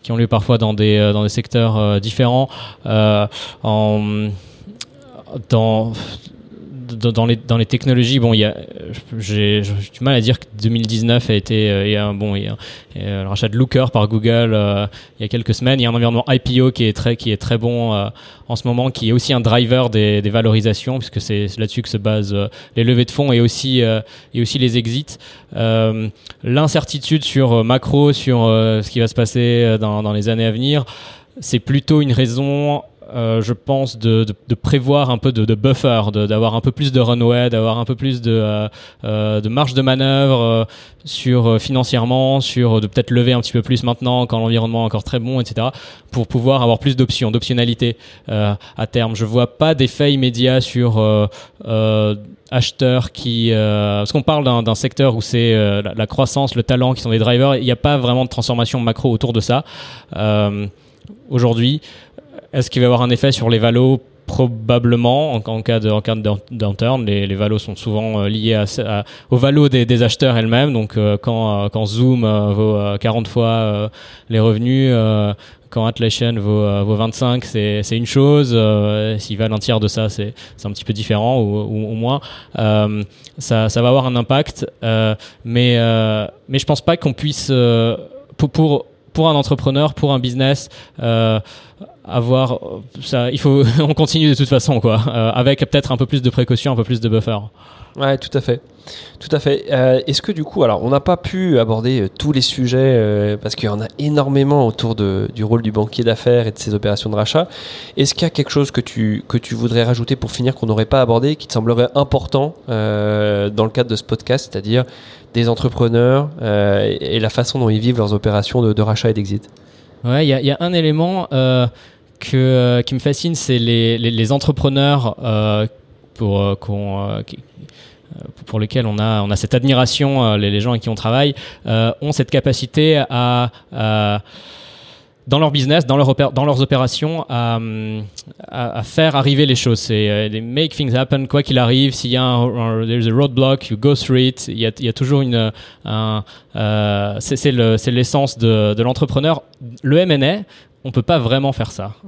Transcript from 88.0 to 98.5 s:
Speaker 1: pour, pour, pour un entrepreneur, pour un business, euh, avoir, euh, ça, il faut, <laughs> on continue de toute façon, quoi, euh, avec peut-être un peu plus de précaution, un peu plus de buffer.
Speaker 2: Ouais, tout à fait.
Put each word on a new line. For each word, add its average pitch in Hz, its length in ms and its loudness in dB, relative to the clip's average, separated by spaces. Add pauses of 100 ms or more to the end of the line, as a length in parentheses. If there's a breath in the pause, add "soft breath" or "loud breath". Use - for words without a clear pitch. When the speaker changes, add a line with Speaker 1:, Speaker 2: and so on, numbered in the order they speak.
Speaker 1:
pour, 147 140 0
pour, 156 360 2 (280)
pour 160 160 2
un 151 40 2
entrepreneur, 139 600 0
pour 143 180 0
un 131 60 2
business, 131 500 -2 (340 loud breath)
euh, 113 380 2 (720 loud breath)
avoir, 123 440 0
euh, - 260 -10 (220)
ça, 123 280 -2
il 139 80 -4
faut, 139 240 4 (100)
<laughs> 143 80 4
on 151 120 2
continue 156 380 2
de 135 40 4
toute 135 140 0
façon, 127 320 2
quoi, 110 280 2
euh, 113 260 0
avec 131 260 2
peut-être - 320 0
un 117 60 -2
peu 127 80 0
plus 135 160 -2
de 123 80 2
précaution, 127 420 0
un 120 40 0
peu 113 80 0
plus 120 160 -2
de 113 80 -2
buffer. 110 300 0 (580 loud breath)
Speaker 2:
Ouais, 135 200 0
tout - 160 -10
à 135 80 0
fait. 127 220 -2 (560 loud breath)